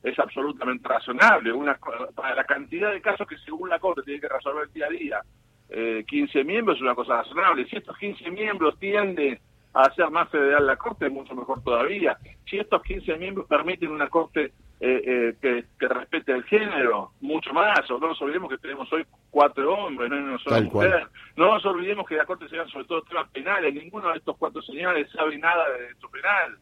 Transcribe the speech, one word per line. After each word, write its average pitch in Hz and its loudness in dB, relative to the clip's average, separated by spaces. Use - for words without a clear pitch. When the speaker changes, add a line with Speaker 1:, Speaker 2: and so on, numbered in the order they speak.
Speaker 1:
es - -2
absolutamente 127 -2
razonable. 131 4
Una 139 0
co-, 117 -10
para 117 -4
la 127 0
cantidad 160 -2
de 190 -6
casos 202 -2
que 151 -16
según 170 -10
la 170 0
Corte 170 -2
tiene 143 -8
que 147 -8
resolver 139 -4
día 151 -6
a 151 -4
día, 147 -6
eh, 113 -4
quince 143 0
miembros 196 0
es 131 -8
una 123 2
cosa 120 0
razonable. 143 2
Si 226 -10
estos - -10
quince 202 -8
miembros 190 0
tienden 190 0
a 131 6
hacer 156 4
más 160 0
federal 143 4
la 131 4
Corte, 214 -4
es 135 0
mucho 135 -10
mejor 120 -6
todavía. 139 0
Si 196 -4
estos 208 0
quince 190 -4
miembros 190 -8
permiten 160 0
una 147 -2
Corte, 156 0
eh, 127 2
eh, 120 2
que, 120 0
que 131 0
respete 131 -2
el 123 0
género, 143 2
mucho 147 -4
más. 202 4
O 123 -2
no 160 0
nos 160 -4
olvidemos 151 -4
que 131 -6
tenemos 139 -8
hoy 160 0
cuatro 143 4
hombres, 143 -2
no 143 -2
hay 143 -4
una 135 -6
sola 131 2
Speaker 2:
Tal 110 4
cual. 107 4
Speaker 1:
mujer. 180 4
No 185 8
nos 208 0
olvidemos 190 -2
que 160 -4
la 151 2
Corte 175 -8
se 165 -10
llama 165 -6
sobre 127 -10
todo 165 -4
temas 165 -6
penales. 160 -2
Ninguno 170 -6
de 160 -2
estos - -6
cuatro 156 -4
señores 156 -2
sabe 156 -2
nada 165 2
de 123 -4
derecho 123 -18
penal. 170 -2